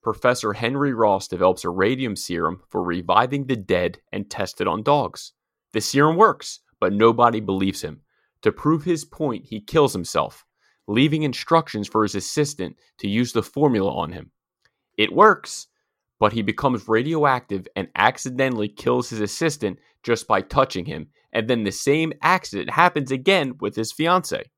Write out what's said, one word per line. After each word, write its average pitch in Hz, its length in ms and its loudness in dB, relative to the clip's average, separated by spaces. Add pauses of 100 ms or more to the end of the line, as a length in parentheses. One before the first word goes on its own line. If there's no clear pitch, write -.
Professor 117 500 0
Henry 135 400 -2
Ross 104 360 2
develops 92 360 2
a 92 60 -2
radium 107 440 0
serum 85 540 -4
for 95 140 -4
reviving 95 640 0
the 131 100 -2
dead 90 420 -2 (140)
and 101 160 -8
tests - 320 -8
it 95 80 0
on 92 140 -2
dogs. 139 500 -2 (400)
The 113 80 0
serum 151 360 2
works, - 440 2 (180)
but 95 140 0
nobody 117 480 4
believes 95 400 -2
him. 73 220 -10 (400)
To 104 100 4
prove 151 320 0
his 165 220 -2
point, 135 400 -6
he 110 160 -10
kills 147 320 2
himself, 80 500 -4 (420)
leaving 143 360 2
instructions 143 640 -2
for 110 140 2
his 104 120 -2
assistant 123 600 -4 (220)
to 101 100 -6
use 117 240 -2
the 110 100 0
formula 120 520 0
on 82 180 -6
him. 76 180 -16 (680)
It 107 120 2
works, - 580 2 (520)
but 107 140 4
he 113 80 -2
becomes 113 440 -2
radioactive 127 880 0
and 95 220 -4
accidentally 123 720 0
kills 123 400 -2
his 113 120 -8
assistant 107 580 -2 (240)
just 117 260 -2
by 107 140 2
touching 131 420 0
him, 78 240 -10 (240)
and 110 160 -2
then 117 160 0
the 98 80 0
same 156 480 0
accident 180 480 -2
happens 160 420 2
again 139 480 0
with 104 160 -6
his 113 160 -4
fiancée. 165 540 -2 (120)